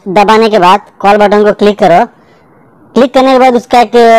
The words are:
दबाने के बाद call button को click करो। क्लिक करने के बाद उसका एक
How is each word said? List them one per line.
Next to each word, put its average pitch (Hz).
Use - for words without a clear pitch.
दबाने 208
के 214
बाद 185
call 202
button 208
को 208
click 208
करो। 202
क्लिक 254
करने 262
के 262
बाद 254
उसका 240
एक 240